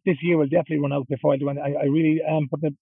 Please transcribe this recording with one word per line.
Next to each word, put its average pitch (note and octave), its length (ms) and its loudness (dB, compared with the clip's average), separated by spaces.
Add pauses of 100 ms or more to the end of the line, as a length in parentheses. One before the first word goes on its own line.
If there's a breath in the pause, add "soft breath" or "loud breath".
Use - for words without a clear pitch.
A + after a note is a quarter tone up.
this F3+ 180 2
year E3+ 140 2
will D3 100 2
definitely D#3 320 0
run C#3 140 -2
out C#3 140 -4
before D3 260 0
I C3+ 40 0
do. C#3 120 -4
And C#3+ 100 -6
I, C#3+ 220 -4
I C#3+ 40 0
really D#3 420 2
am D#3 220 0
putting D3 320 -4